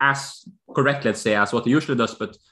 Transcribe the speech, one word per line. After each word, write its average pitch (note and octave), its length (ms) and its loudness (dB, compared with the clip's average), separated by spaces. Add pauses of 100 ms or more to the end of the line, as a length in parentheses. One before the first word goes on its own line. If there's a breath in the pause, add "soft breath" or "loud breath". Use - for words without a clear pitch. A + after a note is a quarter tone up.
as C#3 440 -2 (300)
correct, C#3 300 0
let's A2 160 0
say, A2 140 2
as G#2 180 0
what A#2 120 0
he A#2 60 0
usually C#3+ 260 0
does, A#2 180 0
but - 220 -10 (160)